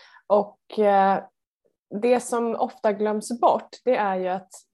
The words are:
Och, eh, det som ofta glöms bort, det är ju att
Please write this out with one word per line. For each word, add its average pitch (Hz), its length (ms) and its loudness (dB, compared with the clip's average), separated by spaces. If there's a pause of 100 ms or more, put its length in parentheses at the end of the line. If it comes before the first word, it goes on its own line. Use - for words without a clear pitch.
(280)
Och, - 520 -2
eh, 196 400 4 (800)
det 247 180 2
som 233 360 -4
ofta 226 380 -2
glöms 214 480 -4
bort, 320 280 2 (160)
det 247 100 2
är 196 200 -2
ju 185 120 -4
att 190 220 -6 (240)